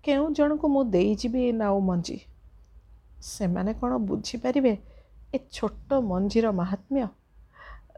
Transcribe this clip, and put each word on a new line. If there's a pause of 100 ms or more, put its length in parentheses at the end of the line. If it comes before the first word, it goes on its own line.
କେଉଁ
ଜଣଙ୍କୁ
ମୁଁ
ଦେଇଯିବି
ଏ
ନାଉ
ମଞ୍ଜି। (1040)
ସେମାନେ
କ'ଣ
ବୁଝିପାରିବେ (640)
ଏ (140)
ଛୋଟ
ମଞ୍ଜିର
ମାହାତ୍ମ୍ୟ? (920)